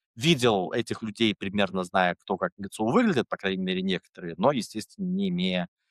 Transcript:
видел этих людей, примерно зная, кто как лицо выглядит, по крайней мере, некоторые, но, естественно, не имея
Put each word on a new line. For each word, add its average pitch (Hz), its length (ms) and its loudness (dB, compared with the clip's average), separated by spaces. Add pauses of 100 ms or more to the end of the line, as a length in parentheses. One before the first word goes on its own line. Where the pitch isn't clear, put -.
(160)
видел 117 580 2
этих 113 300 -4
людей, 107 320 0
примерно 95 480 -2
зная, 90 320 2
кто - 220 -4
как 90 200 -2
лицо 101 280 -6
выглядит, 175 440 2
по - 80 -4
крайней 95 260 -2
мере, 92 180 -2
некоторые, 90 560 -6
но, 117 140 4
естественно, 120 540 -6
не 135 240 -2
имея 175 380 0 (240)